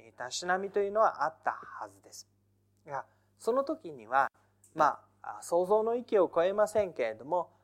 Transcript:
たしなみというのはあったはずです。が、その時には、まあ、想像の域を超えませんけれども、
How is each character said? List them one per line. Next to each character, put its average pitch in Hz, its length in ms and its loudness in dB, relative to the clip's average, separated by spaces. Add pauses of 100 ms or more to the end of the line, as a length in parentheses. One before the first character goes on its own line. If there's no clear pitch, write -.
(160)
た 123 140 -10
し - 160 -8
な 180 140 0
み 196 100 -6
と 208 100 -2
い 202 100 0
う - 20 -8
の 214 100 2
は 180 220 2
あ 156 60 0
っ - 140 -12
た 117 80 0
は - 380 -12
ず - 140 -20
で - 100 -20
す。 - 140 -20 (580)
が、 139 200 -8 (340)
そ 226 120 -2
の 269 120 2
時 269 280 -6
に 120 140 -16
は、 127 240 2 (460)
ま 151 240 2 (240)
あ、 107 180 -12
想 175 240 0
像 214 160 4
の 233 140 0
域 233 240 0
を 170 140 4
超 170 100 2
え 190 100 2
ま 208 140 2
せ 208 180 0
ん 165 80 -8
け - 80 -6
れ 110 140 -2
ど 113 100 -18
も、 165 240 -2 (140)